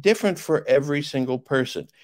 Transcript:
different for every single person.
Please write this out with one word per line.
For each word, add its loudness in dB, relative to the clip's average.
different 2
for -2
every 2
single -2
person. -2